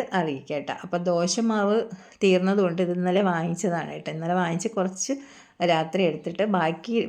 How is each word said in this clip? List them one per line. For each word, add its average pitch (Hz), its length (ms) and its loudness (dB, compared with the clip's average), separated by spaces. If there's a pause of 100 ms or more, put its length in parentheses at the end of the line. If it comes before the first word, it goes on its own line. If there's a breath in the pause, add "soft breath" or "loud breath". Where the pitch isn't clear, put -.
(180)
അറിയിക്കുക 151 380 -4
കേട്ടോ. 139 260 -4
അപ്പം 175 220 -4
ദോശമാവ് 202 720 2 (480 loud breath)
തീർന്നതുകൊണ്ട് 185 600 4
ഇത് 175 160 0
ഇന്നലെ 180 240 2
വാങ്ങിച്ചതാണ് 170 680 -2
കേട്ടോ. 156 220 -10
ഇന്നലെ 165 280 -2
വാങ്ങിച്ച് 170 260 -2
കുറച്ച് 190 440 -2 (580 loud breath)
രാത്രി 160 380 2
എടുത്തിട്ട് 170 360 -2 (120)
ബാക്കി 170 380 -2 (140)